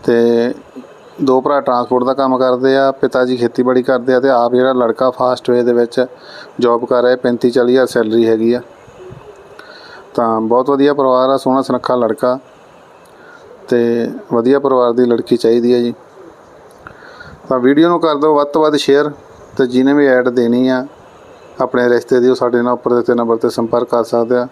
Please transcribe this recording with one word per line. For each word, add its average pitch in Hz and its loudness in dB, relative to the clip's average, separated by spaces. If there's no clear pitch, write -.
ਤੇ 117 0
ਦੋ 131 2
ਭਰਾ 143 -2
ਟਰਾਂਸਪੋਰਟ 123 -2
ਦਾ 131 -2
ਕੰਮ 131 -2
ਕਰਦੇ 131 0
ਆ, 135 2
ਪਿਤਾ 131 -2
ਜੀ 127 -2
ਖੇਤੀਬਾੜੀ 123 0
ਕਰਦੇ 127 0
ਆ 127 2
ਤੇ 135 0
ਆਪ 120 2
ਜਿਹੜਾ 127 2
ਲੜਕਾ 123 0
ਫਾਸਟਵੇਅ 123 -2
ਦੇ 123 2
ਵਿੱਚ 120 0
ਜੌਬ 120 0
ਕਰ 123 0
ਰਿਹਾ, 123 2
ਪੈਂਤੀ 123 -2
ਚਾਲੀ 123 0
ਹਜ਼ਾਰ 131 2
ਸੈਲਰੀ 113 0
ਹੈਗੀ 113 0
ਆ। 123 -2
ਤਾਂ 113 -2
ਬਹੁਤ 120 0
ਵਧੀਆ 143 2
ਪਰਿਵਾਰ 131 2
ਆ, 135 0
ਸੋਹਣਾ 131 0
ਸੁਨੱਖਾ 127 -4
ਲੜਕਾ 123 -2
ਤੇ 117 0
ਵਧੀਆ 123 2
ਪਰਿਵਾਰ 127 0
ਦੀ 123 2
ਲੜਕੀ 120 0
ਚਾਹੀਦੀ 117 2
ਹੈ 123 0
ਜੀ। 120 -4
ਤਾਂ 131 -2
ਵੀਡੀਓ 143 2
ਨੂੰ 170 0
ਕਰ 156 0
ਦਿਓ 147 2
ਵੱਧ 143 2
ਤੋਂ 156 0
ਵੱਧ 151 2
ਸ਼ੇਅਰ 143 2
ਤੇ 135 2
ਜਿਹਨੇ 127 2
ਵੀ 143 4
ਐਡ 127 2
ਦੇਣੀ 123 0
ਆ 131 -2
ਆਪਣੇ 123 0
ਰਿਸ਼ਤੇ 120 0
ਦੀ 123 2
ਉਹ 127 4
ਸਾਡੇ 123 0
ਨਾਲ 123 0
ਉੱਪਰ 120 -2
ਦਿੱਤੇ 120 0
ਨੰਬਰ 117 -2
'ਤੇ 117 -2
ਸੰਪਰਕ 120 -4
ਕਰ 120 0
ਸਕਦੇ 117 -2
ਆ। 123 -2